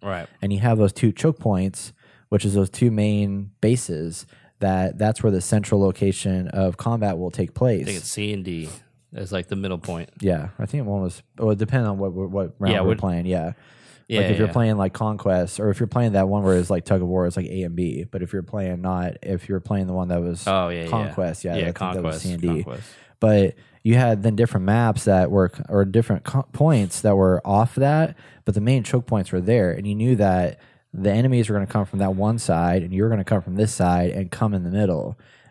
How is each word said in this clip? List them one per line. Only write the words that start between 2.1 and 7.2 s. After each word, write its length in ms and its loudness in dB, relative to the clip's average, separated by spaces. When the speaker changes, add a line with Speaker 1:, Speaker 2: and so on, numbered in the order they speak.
Speaker 2:
which 160 0
is 120 2
those 140 2
two 220 2
main 600 0
bases, 640 -2
that, 380 0
that's 260 0
where 80 4
the 80 2
central 400 0
location 720 0
of 260 0
combat 420 -2
will 140 -6